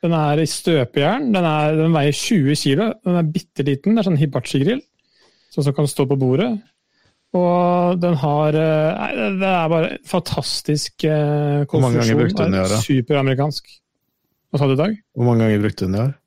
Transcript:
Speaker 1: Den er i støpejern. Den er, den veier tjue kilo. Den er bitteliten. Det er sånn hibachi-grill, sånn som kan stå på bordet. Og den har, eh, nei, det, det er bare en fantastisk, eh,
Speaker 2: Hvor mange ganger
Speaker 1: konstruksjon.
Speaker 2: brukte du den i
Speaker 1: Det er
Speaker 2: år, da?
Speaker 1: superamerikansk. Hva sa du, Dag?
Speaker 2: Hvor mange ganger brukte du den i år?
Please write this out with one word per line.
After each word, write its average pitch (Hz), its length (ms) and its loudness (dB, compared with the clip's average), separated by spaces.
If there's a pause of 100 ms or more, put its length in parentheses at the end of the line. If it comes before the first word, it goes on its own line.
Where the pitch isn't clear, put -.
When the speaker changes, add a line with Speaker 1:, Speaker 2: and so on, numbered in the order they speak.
Speaker 1:
Den 170 80 0
er 151 280 2
i 160 60 0
støpejern. 165 840 0
Den 185 140 2
er, 151 300 0
den 160 180 2
veier 147 180 2
tjue 147 440 0
kilo. 156 340 0 (160)
Den 180 100 0
er 170 80 2
bitteliten. 151 720 -2
Det 233 60 2
er 190 80 0
sånn 165 100 2
hibachi-grill, 147 640 0 (720)
sånn 151 120 -2
som 139 100 0
kan 147 140 0
stå 139 200 -2
på 139 120 0
bordet. 135 300 0 (840)
Og 175 680 2
den 175 140 0
har, 147 340 0
eh, 156 480 0
nei, - 180 -6
det, 214 140 -2 (100)
det 190 80 0
er 175 220 0
bare 165 220 0
en - 120 -14
fantastisk, - 1000 -4
eh, 147 600 0
Speaker 2:
Hvor - 140 -2
mange 123 200 2
ganger 117 160 2
Speaker 1:
konstruksjon. - 40 2
Speaker 2:
brukte 180 180 0
du - 60 0
den - 100 0
i 95 40 0
Speaker 1:
Det - 20 0
er 92 60 0
Speaker 2:
år, 98 100 0
da? 110 60 0
Speaker 1:
superamerikansk. 135 800 0 (920)
Hva 147 60 0
sa 143 80 2
du, 135 80 2
Dag? 190 220 0 (180)
Speaker 2:
Hvor 123 100 0
mange 120 200 4
ganger 107 160 2
brukte 101 240 -2
du 92 60 -2
den 95 40 -2
i 107 80 0
år? 135 100 -2 (140)